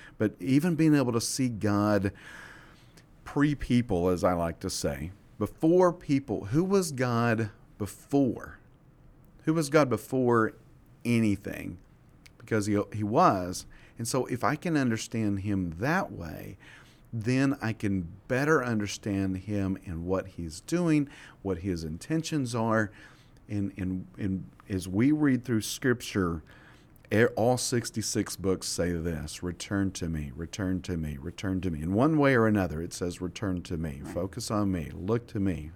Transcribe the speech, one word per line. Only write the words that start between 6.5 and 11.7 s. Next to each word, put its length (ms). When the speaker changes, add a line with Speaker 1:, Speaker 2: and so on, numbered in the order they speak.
Speaker 1:
was 280
God 600
before? 800
Who 100
was 160
God 220
before 600
anything? 720